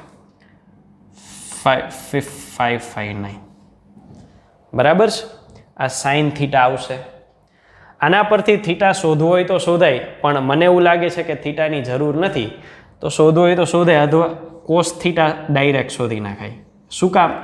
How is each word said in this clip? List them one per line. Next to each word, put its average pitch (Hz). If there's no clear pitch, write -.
ફાઇવ -
ફાઇવ 120
ફાઇવ 104
નાઇન. 101
બરાબર 170
છે? -
આ 139
sin 143
theta 139
આવશે. 131
આના 180
પરથી 208
theta 185
શોધવો 160
હોય 180
તો 185
શોધાય, 170
પણ 143
મને 139
એવું 180
લાગે 170
છે 165
કે 156
theta-ની 151
જરૂર 135
નથી. 120
તો 147
શોધવો 156
હોય 175
તો 175
શોધાય, 165
અથવા 160
cos 165
theta 165
ડાયરેક્ટ 139
શોધી 113
નાખાય. 104
શું 185
કામ? 175